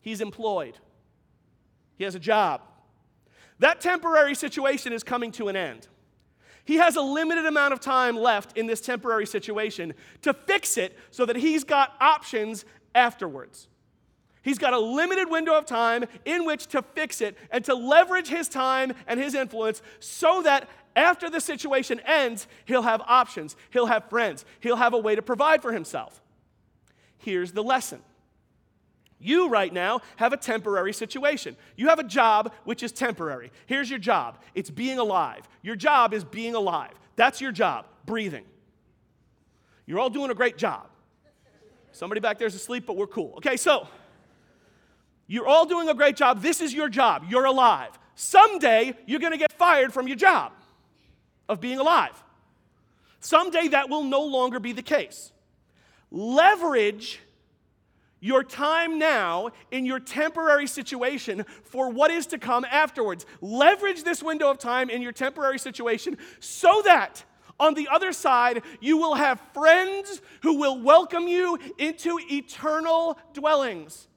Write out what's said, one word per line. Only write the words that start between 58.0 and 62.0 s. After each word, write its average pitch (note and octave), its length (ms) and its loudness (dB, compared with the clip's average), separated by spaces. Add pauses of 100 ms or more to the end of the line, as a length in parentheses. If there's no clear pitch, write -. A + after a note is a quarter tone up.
your C4 220 2
time D#4+ 560 -2
now A3 520 0 (200)
in B3+ 160 -4
your C4 140 -4
temporary D4+ 680 0
situation B3 800 -6 (160)
for C4 260 -4
what C4+ 220 2